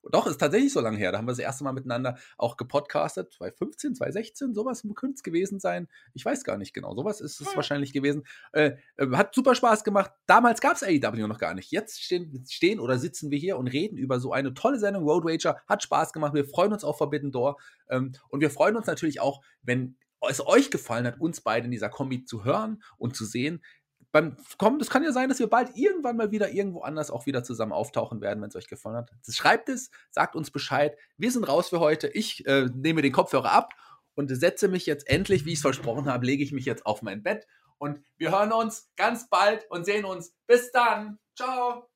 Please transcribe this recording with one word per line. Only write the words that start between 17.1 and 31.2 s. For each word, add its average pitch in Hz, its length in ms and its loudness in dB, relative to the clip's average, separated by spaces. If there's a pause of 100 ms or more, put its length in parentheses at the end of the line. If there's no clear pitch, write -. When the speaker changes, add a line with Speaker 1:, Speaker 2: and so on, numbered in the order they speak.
Speaker 1:
Door. 131 260 0 (300)
Ähm, 131 240 0 (160)
und 143 140 0
wir 147 80 4
freuen 196 260 4
uns 220 100 -4
natürlich 156 340 -2
auch, 139 200 0 (220)
wenn 127 340 -2 (320)
es 135 160 -2
euch 247 260 6
gefallen 120 360 -2
hat, 120 140 -4
uns 165 220 -2
beide 117 240 0
in 120 40 -4
dieser 107 200 -4
Kombi 131 340 -6
zu 107 180 -10
hören 214 400 -2 (140)
und 120 180 -4
zu 113 100 -8
sehen. 143 380 -4 (500)
Beim 156 240 4 (200)
Kommen, 247 240 4
es 226 80 -4
kann 285 160 2
ja 302 80 0
sein, 254 160 0
dass 262 100 -2
wir 240 80 2
bald 254 300 2
irgendwann 285 400 0
mal 214 160 0
wieder 208 180 0
irgendwo 185 300 -4
anders 151 300 -6
auch - 160 -6
wieder 127 180 -2
zusammen 113 280 -4
auftauchen 110 500 -4
werden, 104 200 -4
wenn's 104 140 -12
euch 90 100 -12
gefallen - 300 -10
hat. 120 140 -8 (200)
Schreibt 214 380 2
es, 254 220 -6 (200)
sagt - 240 0
uns - 160 -6
Bescheid. - 460 0 (200)
Wir 220 140 0